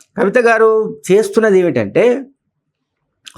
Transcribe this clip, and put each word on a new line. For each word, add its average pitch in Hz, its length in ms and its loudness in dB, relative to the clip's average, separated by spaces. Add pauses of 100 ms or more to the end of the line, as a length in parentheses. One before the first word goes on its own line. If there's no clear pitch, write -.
(180)
కవిత 196 200 0
గారు 220 640 0 (120)
చేస్తున్నది 202 480 2
ఏమిటంటే, 175 640 -2 (1120)